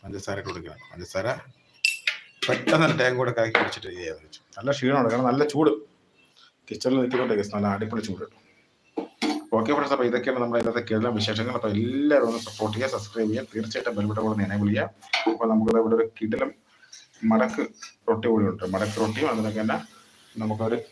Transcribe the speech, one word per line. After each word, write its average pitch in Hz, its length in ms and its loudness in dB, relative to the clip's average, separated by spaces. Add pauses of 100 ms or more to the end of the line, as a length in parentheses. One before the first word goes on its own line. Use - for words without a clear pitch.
പഞ്ചസാര 98 400 -8
ഇട്ട് 95 80 -8
കൊടുക്കണം. 80 400 -12
പഞ്ചസാര - 380 -6 (1200)
പെട്ടെന്ന് 160 360 2
തന്നെ - 160 2
ടാങ്ക് 127 220 4
കൂടെ 120 160 0
കലക്കി 113 220 2
കുടിച്ചിട്ട് - 360 -4
ചെയ്യാന്ന് 85 300 -8
വെച്ചു. - 160 -20 (160)
നല്ല 127 180 -4
ക്ഷീണമുണ്ട്, 127 380 2
കാരണം 123 160 2
നല്ല 139 140 2 (100)
ചൂട് 151 180 6 (960)
കിച്ചണിൽ 127 360 0
നിൽക്കുന്നുണ്ട് 123 360 0
ഗൈസ്, 98 160 -2
നല്ല 101 200 0
അടിപൊളി 110 320 -4
ചൂട് 90 160 -8
കേട്ടോ. - 140 -16 (1200)
ഓക്കെ 113 180 0
ഫ്രണ്ട്സ്, 143 200 0
അപ്പൊ 127 140 2
ഇതൊക്കെയാണ് 123 340 0
നമ്മുടെ 117 200 0
ഇന്നത്തെ 117 260 -2
കിടിലൻ 110 300 0
വിശേഷങ്ങൾ. 110 400 -2
അപ്പൊ 107 180 -2
എല്ലാവരും 131 540 4
ഒന്ന് 117 160 -4
സപ്പോർട്ട് 107 280 -2
ചെയ്യുക, 127 200 -2
സബ്സ്ക്രൈബ് 107 360 -2
ചെയ്യുക, 113 220 -4
തീർച്ചയായിട്ടും 110 440 -4
ബെൽ 101 140 0
ബട്ടൺ 107 160 -2
കൂടെ 104 220 2
എനേബിൾ 104 240 2
ചെയ്യുക. - 360 -4 (220)
അപ്പൊ 113 220 0
നമുക്ക് 110 180 4 (120)
ഇവിടെ 110 160 4
ഒരു 113 80 2 (120)
കിടിലം - 320 -2 (800)
മടക്ക് 123 320 2 (460)
റൊട്ടി 113 220 2
കൂടി 104 200 4
ഉണ്ട്. 90 120 -6 (120)
മടക്ക് 101 280 0
റൊട്ടിയും 120 280 0
അതിനൊക്കെ 110 320 -2
തന്നെ 113 140 0 (580)
നമുക്കൊരു 110 420 -2 (140)